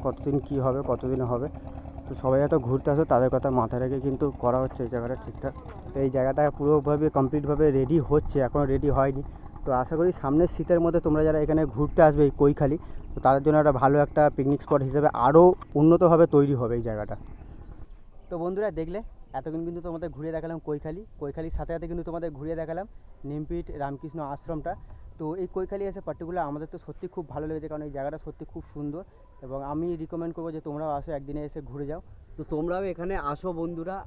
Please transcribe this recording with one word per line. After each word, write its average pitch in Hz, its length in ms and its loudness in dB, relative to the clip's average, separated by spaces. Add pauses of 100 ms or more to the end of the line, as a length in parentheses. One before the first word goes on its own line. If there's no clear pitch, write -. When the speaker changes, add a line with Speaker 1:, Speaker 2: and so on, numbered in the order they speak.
Speaker 1:
কতদিন 143 320 -2 (100)
কি 143 180 -4
হবে, 131 160 0 (100)
কতদিন 127 300 -2 (100)
হবে। 123 180 -2 (580)
তো - 60 -10 (100)
সবাই 131 200 4
যাতে 147 140 4 (120)
ঘুরতে 135 260 0
আসে 156 180 4
তাদের 127 220 4
কথা 135 140 0 (120)
মাথায় 113 240 -2
রেখে 131 220 -2
কিন্তু 139 200 0 (160)
করা 123 200 2
হচ্ছে 127 240 -6
এই 113 80 -6
জায়গাটা 120 300 -4
ঠিকঠাক। 131 300 -8 (380)
তো - 120 -6
এই 135 120 2
জায়গাটা 135 260 2 (160)
পুরোভাবে 147 480 4 (100)
কমপ্লিটভাবে 143 500 2 (120)
রেডি 135 200 4 (120)
হচ্ছে, 147 260 2 (100)
এখনও 143 260 2
রেডি 139 240 2
হয়নি। 135 260 2 (420)
তো - 40 -4 (140)
আশা 127 160 -4
করি 175 120 4 (100)
সামনের 151 340 2
শীতের 170 300 2
মধ্যে 170 220 2
তোমরা 156 200 4
যারা 156 180 4
এখানে 156 180 2 (120)
ঘুরতে 143 340 2
আসবে 147 200 6
এই 135 120 2
কৈখালি, 147 360 4 (360)
তো - 140 -8
তাদের 135 180 6
জন্য 151 180 6
একটা 147 200 6
ভালো 139 140 6 (100)
একটা - 160 2 (140)
পিকনিক 139 280 2
স্পট 147 240 2
হিসেবে 143 200 4 (180)
আরও 156 160 10 (380)
উন্নতভাবে 165 440 8 (100)
তৈরি 143 260 6
হবে 120 200 -2
এই 113 80 -6
জায়গাটা। 107 280 -6 (1120)
তো 180 40 -8 (100)
বন্ধুরা, 190 240 -2 (120)
দেখলে 170 180 -6 (400)
এতক্ষণ 160 300 -6
কিন্তু 170 180 -8
তোমাদের 165 300 -8
ঘুরিয়ে 160 200 -8
দেখালাম 165 220 -6 (100)
কৈখালি, 156 340 -6 (180)
কৈখালির 160 380 -8
সাথে 151 160 -6
সাথে 165 160 -6
কিন্তু 170 180 -6
তোমাদের 165 300 -6
ঘুরিয়ে 160 220 -6
দেখালাম 165 260 -6 (420)
নিমপিট 151 380 -6 (160)
রামকৃষ্ণ 143 380 -8 (140)
আশ্রমটা। 165 380 -8 (460)
তো 165 60 -8 (180)
এই 180 120 -6
কৈখালি 196 360 -4
এসে 190 180 -10
পার্টিকুলার 165 420 -6
আমাদের 151 240 -8
তো 175 120 -12
সত্যি 156 280 -12
খুব 175 180 -8
ভালো 147 160 -6
লেগেছে, 156 220 -8
কারণ 151 180 -8
এই 143 80 -12
জায়গাটা 143 300 -6
সত্যি 156 260 -12
খুব 165 100 -12 (120)
সুন্দর 147 280 -8 (440)
এবং 131 120 -8 (140)
আমি 160 140 -4 (160)
রিকমেন্ড 165 340 -8
করবো 165 200 -8
যে 156 120 -8
তোমরাও 151 300 -6
আসো, 143 200 -10
একদিনে 143 300 -8
এসে 156 120 -12 (100)
ঘুরে 143 200 -8
যাও। 165 100 -8 (360)
Speaker 2:
তো 156 60 -10 (120)
তোমরাও 170 280 -2 (100)
এখানে 175 220 -6 (180)
আসো 147 160 -8 (120)
বন্ধুরা 170 360 -6 (100)